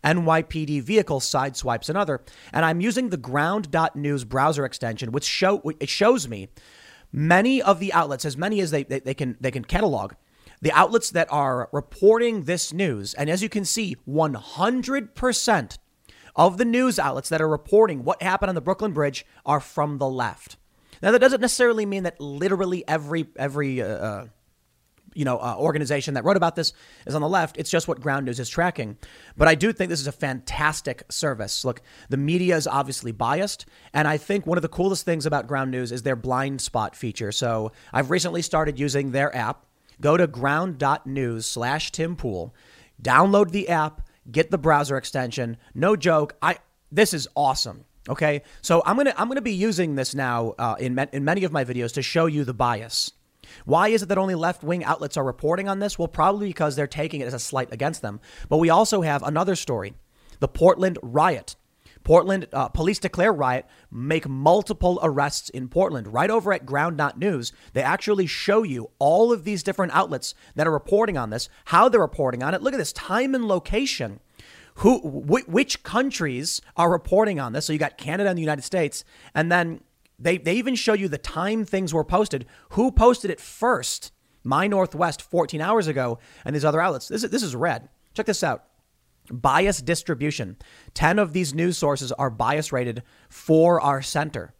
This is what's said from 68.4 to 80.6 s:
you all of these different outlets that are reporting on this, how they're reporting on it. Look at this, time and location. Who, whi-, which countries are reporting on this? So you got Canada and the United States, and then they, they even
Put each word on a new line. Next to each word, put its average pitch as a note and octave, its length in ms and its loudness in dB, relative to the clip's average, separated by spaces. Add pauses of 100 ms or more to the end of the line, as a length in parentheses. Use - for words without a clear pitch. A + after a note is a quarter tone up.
you B2+ 260 -6 (100)
all F#3+ 340 6
of F3+ 100 -2
these F#3+ 200 -4
different F#3 300 -2
outlets D#3+ 400 0 (220)
that D3+ 100 2
are E3 60 2
reporting G3+ 460 2
on A#2 120 -4
this, A2+ 200 -6 (160)
how G#3 240 6
they're A3 100 6
reporting B2+ 420 0
on D3+ 120 -2
it. F#3 80 -4
Look B3+ 120 -2
at C4+ 60 -4
this, D#3 140 -6
time C4 420 -2
and A#3+ 120 -2
location. F#3+ 760 -4 (540)
Who, A#3 240 6
whi-, D3 480 -2
which G#3+ 360 0
countries E3+ 800 -4 (160)
are E3+ 120 4
reporting F#3 500 2
on A#2+ 140 -6
this? C#3+ 120 -4
So D#3 80 -2
you D3+ 60 -2
got D3+ 180 -4
Canada F#3 320 -2
and F3+ 80 -2
the E3 60 -4
United D3+ 200 -2
States, E3+ 400 -4 (320)
and E3 160 0
then E3+ 300 0 (360)
they, E3+ 200 0
they E3+ 180 -2
even B3 200 0